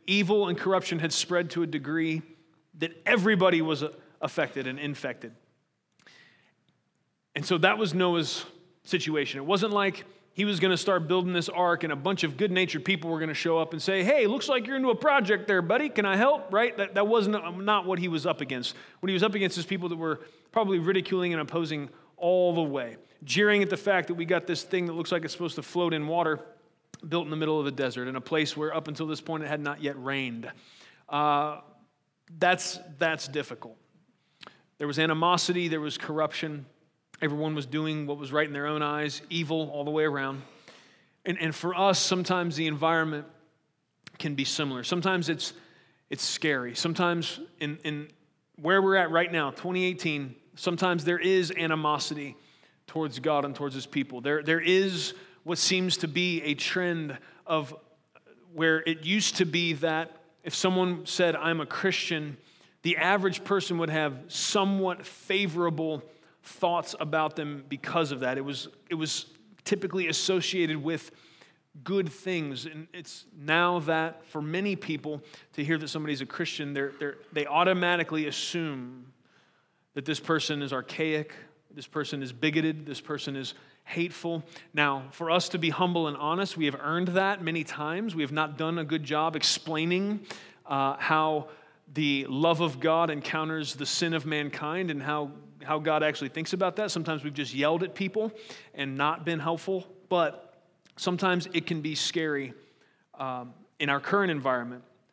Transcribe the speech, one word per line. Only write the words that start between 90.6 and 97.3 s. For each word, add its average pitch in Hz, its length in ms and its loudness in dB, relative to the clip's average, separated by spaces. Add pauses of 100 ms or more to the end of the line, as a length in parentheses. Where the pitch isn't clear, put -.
uh, 139 320 0
how 156 520 0 (440)
the 143 380 2
love 151 300 4
of 147 200 -2
God 160 300 4
encounters 156 640 -4
the 143 120 -6
sin 165 280 0
of 151 100 -2
mankind 156 640 -4
and 143 120 -4
how, 147 300 -4 (300)
how 156 180 0
God 156 240 2
actually 147 240 0
thinks 160 240 -6
about 180 240 0
that. 208 160 -2
Sometimes 156 320 -4
we've 147 100 -6